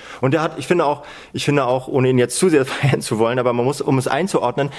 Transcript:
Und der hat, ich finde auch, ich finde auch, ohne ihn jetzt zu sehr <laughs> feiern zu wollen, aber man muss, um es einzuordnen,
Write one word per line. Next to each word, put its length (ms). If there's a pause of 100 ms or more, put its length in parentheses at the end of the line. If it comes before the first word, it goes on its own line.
(200)
Und 140
der 80
hat, 160
ich 80
finde 180
auch, 200 (280)
ich 120
finde 220
auch, 220
ohne 220
ihn 80
jetzt 200
zu 100
sehr 160
<laughs> 20
feiern 340
zu 180
wollen, 200
aber 140
man 120
muss, 160
um 180
es 100
einzuordnen, 720